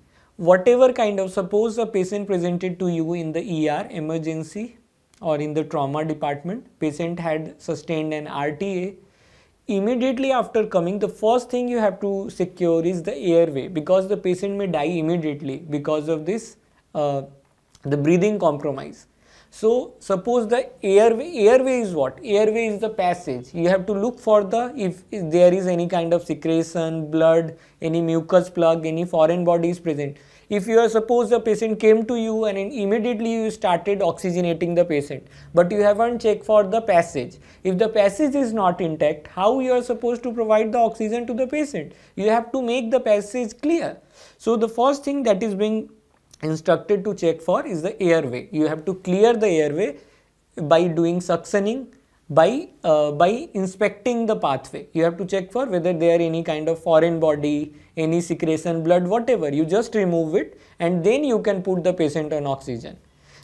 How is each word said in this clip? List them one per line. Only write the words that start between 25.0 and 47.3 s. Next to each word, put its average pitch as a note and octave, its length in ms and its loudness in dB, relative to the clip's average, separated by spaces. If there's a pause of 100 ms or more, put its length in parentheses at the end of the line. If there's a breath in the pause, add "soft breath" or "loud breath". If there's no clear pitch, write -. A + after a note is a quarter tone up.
if F3+ 200 -6
there F3 220 8
is F#3+ 140 0
any F3 200 0
kind E3+ 280 0
of E3 100 0
secretion, D#3+ 880 -2
blood, D#3+ 480 4 (240 soft breath)
any E3 180 0
mucus E3 480 2
plug, E3 380 2
any D#3+ 180 -2
foreign F3 400 2
body E3+ 240 2
is F3 100 -4
present. C#3+ 380 -4 (320 soft breath)
If G#3 180 -2
you A3+ 120 4
are, A#3 100 4
suppose A3+ 400 0
the A#3 100 4
patient A3 420 -2
came A3 260 6
to A#3+ 100 -2
you A3 300 -2
and G3 100 -2
then G3 140 -4
immediately A3+ 640 -2
you A3 180 -2
started G3 500 -2
oxygenating E3+ 720 -2
the E3+ 120 4
patient, D3 400 -4 (260 loud breath)
but F3 180 4
you G#3 120 0
haven't A3+ 380 2
checked G#3+ 260 0
for G#3+ 160 6
the G3+ 180 0
passage. E3+ 560 0 (260 loud breath)
If F#3 140 0
the A3 140 2
passage A3 440 2
is B3 200 0
not F#3 260 2
intact, D#3 480 -2
how A3 320 2
you B3+ 120 0
are B3 100 2
supposed A#3+ 400 -4
to B3 100 -6
provide A3 400 2
the B3 60 0
oxygen A3+ 480 0
to A#3+ 80 -4
the B3+ 120 -2
patient? B3+ 460 -4 (240 loud breath)
You G3+ 140 2
have A3+ 220 0
to C4 100 -2
make A#3 280 -2
the B3 100 4
passage G#3+ 600 0
clear. D4+ 380 -2 (400 loud breath)
So A#3 180 0
the A3 120 0
first C4+ 360 0
thing C#4 200 -4
that G3+ 180 2
is G#3+ 120 -2
being G#3+ 360 -2 (520)
instructed E3 640 0
to G#3 100 -2
check E3 260 0